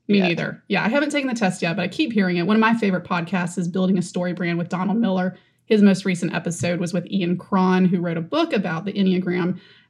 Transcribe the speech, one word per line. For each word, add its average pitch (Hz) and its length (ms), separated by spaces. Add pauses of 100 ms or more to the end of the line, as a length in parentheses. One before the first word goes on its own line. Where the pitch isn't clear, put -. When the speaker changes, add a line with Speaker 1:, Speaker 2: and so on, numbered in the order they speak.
Speaker 1:
Me 202 120
Speaker 2:
yet. 185 80
Speaker 1:
neither. - 400
Yeah, 180 180
I - 20
haven't 285 220
taken 285 180
the 254 60
test 190 300
yet, 170 120
but 170 60
I 175 60
keep 302 260
hearing 185 240
it. 170 80
One 208 100
of 226 40
my 226 160
favorite 190 280
podcasts 175 540
is 175 100
Building 185 300
a 175 60
Story 180 300
Brand 170 260
with 170 100
Donald 185 300
Miller. 185 360 (300)
His 214 160
most 190 240
recent 180 280
episode 170 460
was 175 140
with 175 140
Ian 180 300
Cron, 185 480
who 180 140
wrote 170 180
a 165 40
book 320 320
about 180 320
the 196 80
Enneagram. 180 680 (300)